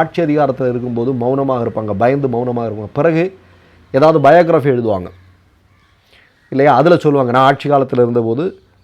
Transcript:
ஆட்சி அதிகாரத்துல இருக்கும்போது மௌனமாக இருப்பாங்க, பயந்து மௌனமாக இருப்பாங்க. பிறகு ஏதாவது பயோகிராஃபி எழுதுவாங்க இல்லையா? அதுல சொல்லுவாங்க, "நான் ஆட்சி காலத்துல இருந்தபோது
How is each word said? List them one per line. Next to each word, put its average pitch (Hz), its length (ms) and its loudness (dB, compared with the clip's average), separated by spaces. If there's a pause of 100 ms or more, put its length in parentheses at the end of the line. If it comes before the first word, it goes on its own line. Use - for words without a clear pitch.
ஆட்சி 160 220 -4
அதிகாரத்துல 143 460 -2
இருக்கும்போது 120 440 -4
மௌனமாக 127 520 -2
இருப்பாங்க, 107 340 -6
பயந்து 135 300 0
மௌனமாக 120 400 -4
இருப்பாங்க. 104 240 -12
பிறகு 160 300 0 (720)
ஏதாவது 156 240 4 (100)
பயோகிராஃபி 160 440 4
எழுதுவாங்க 104 360 -4 (1400)
இல்லையா? 139 220 2
அதுல 156 220 4
சொல்லுவாங்க, 139 360 0
"நான் 131 180 4
ஆட்சி 143 200 -2
காலத்துல 135 340 2
இருந்தபோது 117 400 -2 (400)